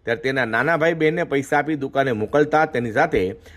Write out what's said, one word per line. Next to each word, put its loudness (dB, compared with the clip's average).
ત્યારે -2
તેના -2
નાના 0
ભાઈ 2
બહેનને 0
પૈસા 0
આપી -2
દુકાને -2
મોકલતા 2
તેની -2
સાથે 0